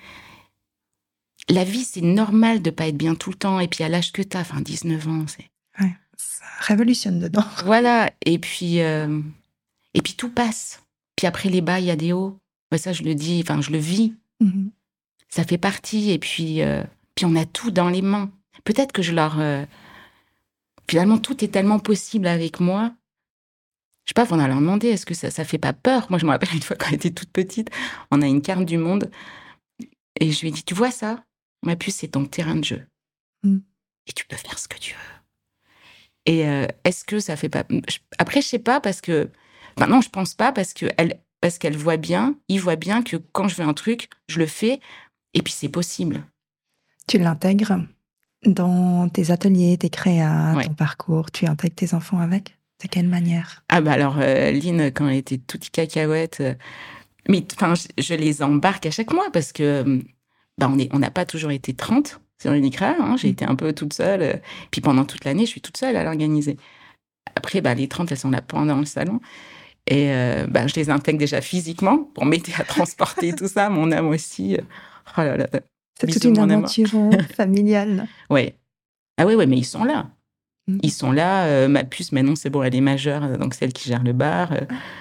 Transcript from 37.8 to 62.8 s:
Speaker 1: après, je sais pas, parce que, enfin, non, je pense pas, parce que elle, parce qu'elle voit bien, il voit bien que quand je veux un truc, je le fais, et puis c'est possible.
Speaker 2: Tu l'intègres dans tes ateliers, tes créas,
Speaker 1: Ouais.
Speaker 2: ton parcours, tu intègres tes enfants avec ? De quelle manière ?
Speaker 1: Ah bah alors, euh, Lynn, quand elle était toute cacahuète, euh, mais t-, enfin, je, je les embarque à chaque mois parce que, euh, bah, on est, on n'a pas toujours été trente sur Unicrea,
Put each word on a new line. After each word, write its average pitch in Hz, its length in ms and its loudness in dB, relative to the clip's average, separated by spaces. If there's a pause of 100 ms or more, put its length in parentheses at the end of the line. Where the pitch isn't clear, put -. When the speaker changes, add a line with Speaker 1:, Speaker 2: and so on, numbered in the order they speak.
Speaker 1:
après, 285 240 2
je - 60 -2
sais 233 120 -2
pas, 247 220 0
parce 196 200 -4
que, 160 280 0 (480)
enfin, - 100 4
non, 240 140 6
je - 80 0
pense 190 240 -4
pas, 240 180 2
parce 202 220 -4
que - 140 -6 (100)
elle, 170 220 0 (200)
parce 170 180 0
qu'elle 156 200 -2
voit 160 200 0
bien, 175 380 0 (140)
il 190 100 2
voit 175 160 0
bien 202 280 -2
que 170 140 -6
quand 190 300 -2
je 175 80 -2
veux 170 120 -4
un 151 60 2
truc, 233 360 -4 (180)
je 160 120 -6
le 160 60 4
fais, 220 340 -2 (540)
et 180 80 4
puis - 120 -6
c'est - 160 -6
possible. 170 540 -4 (840)
Speaker 2:
Tu - 100 2
l'intègres 185 640 2 (640)
dans 180 640 4
tes 170 220 0
ateliers, 180 460 4
tes 170 120 0
créas, 156 680 2
Speaker 1:
Ouais. 151 100 0
Speaker 2:
ton 160 80 -4
parcours, 160 580 -2
tu - 160 -2
intègres 160 280 -2
tes - 180 -2
enfants 170 260 -2
avec ? 175 380 -2 (260)
De 185 40 -12
quelle 175 200 0
manière ? 170 640 0
Speaker 1:
Ah 175 120 6
bah 151 120 4
alors, 139 260 2
euh, 135 320 4
Lynn, 151 400 0
quand 147 160 0
elle 135 100 2
était 135 200 -4
toute - 320 -12
cacahuète, 160 720 -2
euh, 131 120 -2 (760)
mais 185 120 6
t-, - 140 -10
enfin, 170 200 2
je, 170 120 -4 (140)
je 147 140 -2
les 151 260 0
embarque 147 460 2
à 156 40 -2
chaque 220 220 -4
mois 370 180 0
parce 165 200 -2
que, - 100 -4 (240)
euh, 131 140 2 (580)
bah, 135 140 2
on 135 80 4
est, 123 120 0
on - 80 0
n'a - 120 2
pas 180 140 -2
toujours 156 260 -6
été 135 240 -6
trente - 440 -2 (220)
sur - 120 0
Unicrea, 143 460 2